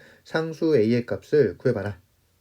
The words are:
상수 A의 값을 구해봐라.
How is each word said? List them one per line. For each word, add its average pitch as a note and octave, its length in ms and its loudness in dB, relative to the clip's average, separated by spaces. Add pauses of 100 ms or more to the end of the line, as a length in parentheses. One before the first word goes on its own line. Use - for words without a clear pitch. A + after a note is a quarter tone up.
(220)
상수 D#3+ 540 -2
A의 A#2 280 2
값을 G#2+ 540 0
구해봐라. G2+ 420 -4 (400)